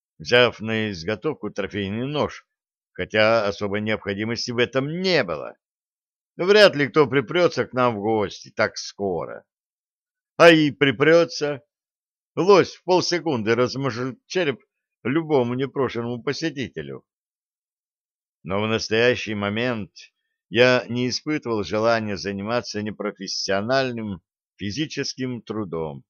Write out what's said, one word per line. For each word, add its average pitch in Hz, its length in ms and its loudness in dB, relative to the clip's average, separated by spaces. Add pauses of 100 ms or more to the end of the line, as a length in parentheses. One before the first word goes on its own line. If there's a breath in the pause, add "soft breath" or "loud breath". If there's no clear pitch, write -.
(240)
взяв 117 380 4
на 110 300 -2
изготовку 104 600 -6
трофейный 101 560 -6
нож, 143 400 -4 (460)
хотя 107 540 4
особой 104 340 -4
необходимости 107 720 -4
в 117 60 -4
этом 135 440 -2
не 175 220 2
было. 73 340 -8 (800)
Вряд 185 380 6
ли 143 120 0
кто 139 200 4
припрется 143 580 0
к - 80 -18
нам 123 240 2
в 98 40 -6
гости 107 480 -2
так 104 280 -2
скоро. 82 640 -6 (920)
А 165 120 10
и 151 220 6
припрется. 147 920 2 (720)
Лось 170 400 4
в - 80 -20
полсекунды 156 680 0
размажет 123 720 -2
череп 160 340 -2 (440)
любому 147 500 0
непрошенному 123 720 -4
посетителю. 135 840 -8 (1400)
Но 98 180 -4
в 107 60 -2
настоящий 110 680 0
момент 107 560 -4 (580)
я 120 400 4
не 123 200 -2
испытывал 120 540 -4
желания 107 540 0
заниматься 101 640 -6
непрофессиональным 104 1400 -4 (360)
физическим 127 840 -8
трудом, 80 680 -8